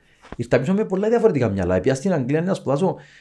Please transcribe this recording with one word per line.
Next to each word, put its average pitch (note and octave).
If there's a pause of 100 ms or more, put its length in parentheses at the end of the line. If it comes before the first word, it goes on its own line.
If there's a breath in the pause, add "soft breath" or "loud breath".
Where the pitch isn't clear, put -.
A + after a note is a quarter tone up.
(360 loud breath)
Ήρθα A#2+
πίσω F3
με G#3+
πολλά F#3+
διαφορετικά F#3+
μυαλά. F#2+
Πήγα C3
στην F#3
Αγγλία D3
να F3+
σπουδάσω D3+ (240 loud breath)